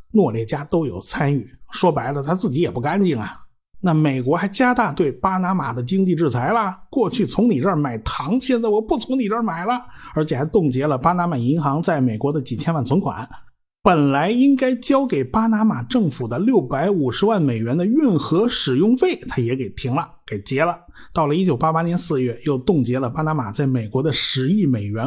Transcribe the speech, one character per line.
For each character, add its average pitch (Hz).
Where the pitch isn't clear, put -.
诺 180
列 117
加 143
都 165
有 98
参 143
与， -
说 180
白 131
了， 143
他 156
自 185
己 147
也 143
不 101
干 165
净 156
啊。 104
那 170
美 143
国 139
还 185
加 247
大 160
对 143
巴 190
拿 185
马 120
的 123
经 190
济 180
制 160
裁 123
了， 208
过 214
去 190
从 214
你 147
这 165
儿 196
买 135
糖， 147
现 247
在 226
我 208
不 262
从 262
你 214
这 214
儿 233
买 175
了， 247
而 156
且 151
还 139
冻 160
结 131
了 139
巴 147
拿 175
马 165
银 131
行 147
在 156
美 117
国 135
的 151
几 123
千 165
万 143
存 151
款。 123
本 151
来 156
应 269
该 262
交 269
给 160
巴 220
拿 220
马 135
政 208
府 -
的 120
六 214
百 135
五 151
十 -
万 208
美 127
元 117
的 180
运 233
河 185
使 135
用 220
费， 359
他 -
也 120
给 131
停 123
了， -
给 101
结 139
了。 170
到 156
了 151
一 190
九 151
八 160
八 160
年 170
四 156
月， 120
又 139
冻 127
结 123
了 131
巴 143
拿 156
马 120
在 139
美 120
国 131
的 156
十 -
亿 196
美 113
元 107